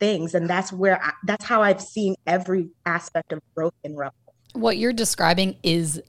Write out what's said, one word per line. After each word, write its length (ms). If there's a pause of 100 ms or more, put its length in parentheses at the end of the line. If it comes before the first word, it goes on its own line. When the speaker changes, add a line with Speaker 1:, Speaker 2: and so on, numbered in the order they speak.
Speaker 1:
things. 340
And 140
that's 240
where 280
I, 120 (100)
that's 220
how 180
I've 180
seen 340 (120)
every 400 (180)
aspect 460
of 100 (140)
growth 180 (120)
in 100
Rebel. 220 (340)
Speaker 2:
What 260
you're 140
describing 720
is 460